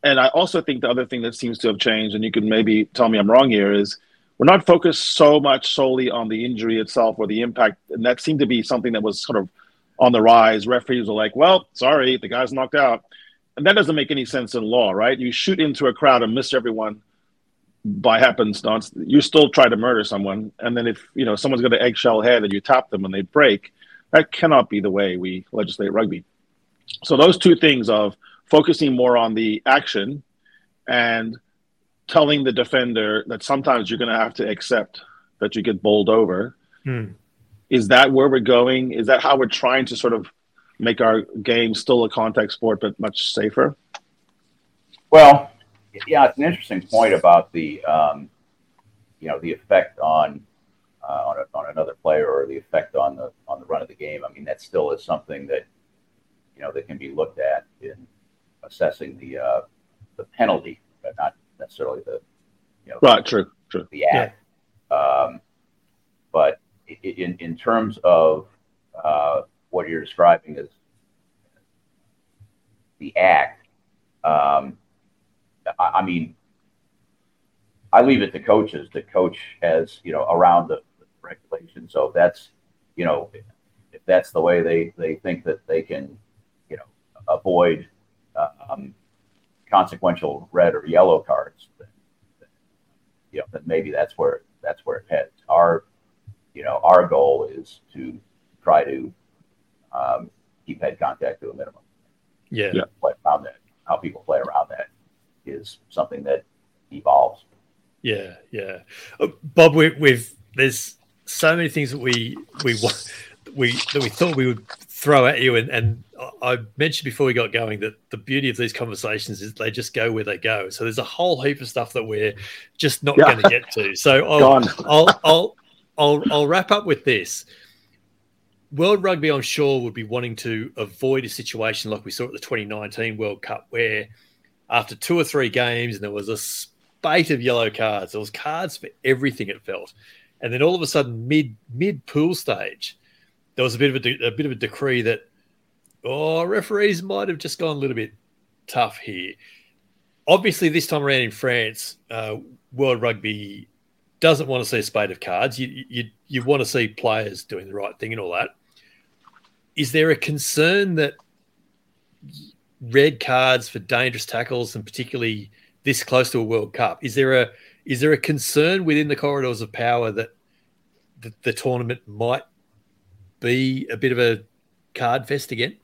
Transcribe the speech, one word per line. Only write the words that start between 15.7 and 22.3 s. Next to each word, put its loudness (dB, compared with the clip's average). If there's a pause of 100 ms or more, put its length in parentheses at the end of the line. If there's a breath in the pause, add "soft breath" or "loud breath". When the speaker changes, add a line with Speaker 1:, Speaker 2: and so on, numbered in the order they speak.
Speaker 1:
a 2
crowd 4
and -2
miss -4
everyone -4 (840)
by 2
happenstance, 0
you 4
still 6
try 8
to 2
murder 0
someone. -6
And -4
then -2
if, -6
you -2
know, 0
someone's -2
got 4
an 0
eggshell 2
head 4